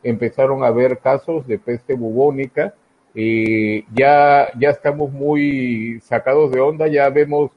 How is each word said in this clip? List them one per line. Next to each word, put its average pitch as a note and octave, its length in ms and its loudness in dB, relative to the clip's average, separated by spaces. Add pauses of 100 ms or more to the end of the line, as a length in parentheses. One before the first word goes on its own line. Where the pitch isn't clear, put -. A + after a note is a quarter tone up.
empezaron B2+ 600 -2
a - 20 2
haber B2 320 2
casos C#3 480 -2
de A2 140 -4
peste A#2+ 340 -6
bubónica. C3+ 800 -2 (400)
Eh, A2 720 -2 (100)
ya, C#3+ 540 4 (100)
ya C#3 120 2
estamos D3 400 -2
muy C3+ 920 -4
sacados C3 520 0
de B2+ 80 0
onda, D#3 260 0
ya C#3+ 240 2
vemos D3 460 0